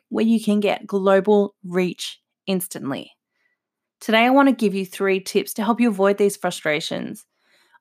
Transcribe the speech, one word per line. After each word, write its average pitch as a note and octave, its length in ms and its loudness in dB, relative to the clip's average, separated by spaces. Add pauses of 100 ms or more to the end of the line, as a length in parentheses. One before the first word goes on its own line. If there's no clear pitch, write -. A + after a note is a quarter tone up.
where A3 160 0
you A3+ 180 2
can G#3 160 0
get G3+ 280 -2
global G3 760 2
reach F3+ 560 -4 (280)
instantly. D3+ 640 -6 (880)
Today, A3+ 240 2
I B3+ 60 4
want C#4 180 6
to C4 60 4
give G3+ 200 0
you G3 100 -4
three F#3+ 340 -2
tips - 340 -4
to A3 100 -6
help A#3 160 0
you A#3+ 100 2
avoid G3 280 0
these G3+ 200 2
frustrations. - 880 -6 (560)